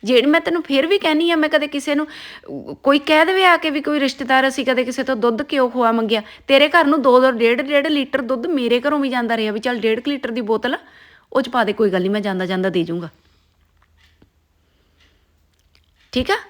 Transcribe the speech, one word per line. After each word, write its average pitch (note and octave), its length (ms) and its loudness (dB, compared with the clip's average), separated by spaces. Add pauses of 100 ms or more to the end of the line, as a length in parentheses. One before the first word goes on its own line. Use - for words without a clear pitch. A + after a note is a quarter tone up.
ਜਿਹੜੀ A#3+ 220 4
ਮੈਂ D#4+ 140 4
ਤੈਨੂੰ E4 220 -2
ਫਿਰ C#4 240 0
ਵੀ G4 120 2
ਕਹਿੰਦੀ E4 320 2
ਆ, E4+ 60 2
ਮੈਂ D#4 120 0
ਕਦੇ D4+ 180 0
ਕਿਸੇ C#4+ 280 -4
ਨੂੰ, D4+ 120 -2 (760)
ਕੋਈ C#4 160 4
ਕਹਿ D#4 280 4
ਦੇਵੇ F#4+ 180 2
ਆ F4 120 6
ਕੇ D#4+ 140 -2
ਵੀ C#4+ 100 -2
ਕੋਈ D4 200 -2
ਰਿਸ਼ਤੇਦਾਰ, C4+ 480 0
"ਅਸੀਂ C4 180 -4
ਕਦੇ B3+ 180 0
ਕਿਸੇ B3 180 -6
ਤੋਂ B3 140 -2
ਦੁੱਧ A3+ 260 0
ਕਿਉਂ C4+ 280 0
ਖੋਆ A#3 220 0
ਮੰਗਿਆ?" A3+ 300 -2 (240)
ਤੇਰੇ C#4 220 4
ਘਰ E4+ 160 4
ਨੂੰ C#4+ 180 2
ਦੋ B3+ 180 6
ਦੋ, C4 100 4
ਡੇਢ, A#3+ 320 0
ਡੇਢ C#4+ 240 0
ਲੀਟਰ C4+ 340 -2
ਦੁੱਧ A#3+ 260 -6
ਮੇਰੇ B3 340 0
ਘਰੋਂ C#4+ 180 -2
ਵੀ C#4 100 -2
ਜਾਂਦਾ A#3 280 -2
ਰਿਹਾ G#3+ 160 -2
ਵੀ G#3 80 -6
ਚੱਲ B3 160 -4
ਡੇਢ A3 240 -2
ਕੁ C#4+ 100 -6
ਲੀਟਰ C4+ 200 -6
ਦੀ A#3 100 -6
ਬੋਤਲ A3+ 360 -2 (560)
ਉਹ C4+ 100 0
'ਚ - 60 -6
ਪਾ A#3+ 160 0
ਦੇ, G3+ 80 -2
ਕੋਈ G#3 180 0
ਗੱਲ F3+ 100 0
ਨਹੀਂ, F#3+ 100 0
ਮੈਂ G#3 100 -2
ਜਾਂਦਾ F#3 260 -4
ਜਾਂਦਾ F#3 220 -2
ਦੇ F3 160 0
ਜੂੰਗਾ। E3+ 240 -8 (3000)
ਠੀਕ B3+ 180 -2
ਆ? G#4 60 2 (140)